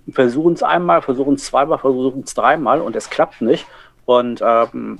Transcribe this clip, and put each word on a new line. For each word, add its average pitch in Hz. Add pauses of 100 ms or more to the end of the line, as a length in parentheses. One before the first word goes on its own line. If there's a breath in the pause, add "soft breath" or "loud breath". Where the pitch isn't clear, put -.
(120)
versuchen's 143
einmal, 170
versuchen's 139
zweimal, 143
versuchen's 131
dreimal 131
und 113
es 110
klappt -
nicht 123 (400 loud breath)
und, 120
ähm, 113